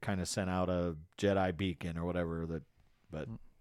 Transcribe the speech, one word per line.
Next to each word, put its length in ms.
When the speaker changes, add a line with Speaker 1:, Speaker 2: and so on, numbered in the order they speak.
Speaker 1:
kinda 240
sent 240
out 180
a 280
Jedi 380
beacon 420
or 80
whatever. 400
That, 180
but, 200
Speaker 2:
Mm. 80